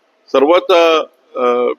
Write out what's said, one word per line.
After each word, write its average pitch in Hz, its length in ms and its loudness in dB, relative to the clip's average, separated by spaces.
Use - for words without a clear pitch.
सर्वच, 170 380 0
अ, 165 320 2
अ, 123 420 -2